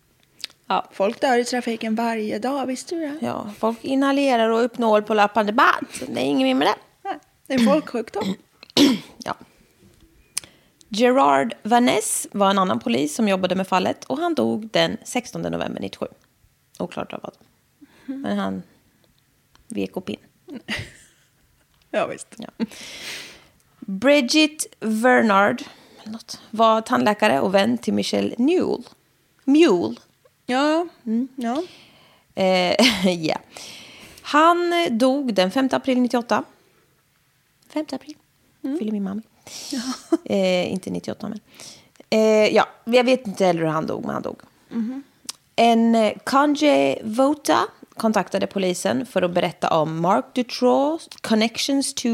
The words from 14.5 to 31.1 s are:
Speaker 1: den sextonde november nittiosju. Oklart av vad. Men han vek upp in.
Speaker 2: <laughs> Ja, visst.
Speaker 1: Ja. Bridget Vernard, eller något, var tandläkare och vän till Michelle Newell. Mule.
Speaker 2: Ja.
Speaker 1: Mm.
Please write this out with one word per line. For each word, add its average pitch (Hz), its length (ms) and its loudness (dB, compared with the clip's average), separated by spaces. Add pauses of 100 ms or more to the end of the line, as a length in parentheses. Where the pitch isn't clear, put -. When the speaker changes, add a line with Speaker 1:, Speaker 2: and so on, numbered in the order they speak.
Speaker 1:
den 170 320 0
sextonde 170 460 -8
november 170 300 -6
nittiosju. - 260 -10 (720)
Oklart - 340 -10
av - 100 -12
vad. - 100 -14 (720)
Men 262 320 -6
han 196 240 -6 (1040)
vek 196 280 -8
upp 190 140 -12
in. 208 80 -12 (280)
Speaker 2:
<laughs> 302 140 -18 (1300)
Ja, - 160 -2
visst. - 320 -12
Speaker 1:
Ja. - 100 -14 (1300)
Bridget 294 840 2 (140)
Vernard, 220 840 2 (400)
eller 214 100 -14
något, - 280 -14 (100)
var 220 300 4
tandläkare 220 600 0
och 190 140 0
vän 214 240 2
till 208 160 -2
Michelle 202 440 -2
Newell. 247 440 0 (600)
Mule. 240 520 4 (500)
Speaker 2:
Ja. 302 400 0 (200)
Speaker 1:
Mm. 233 300 -2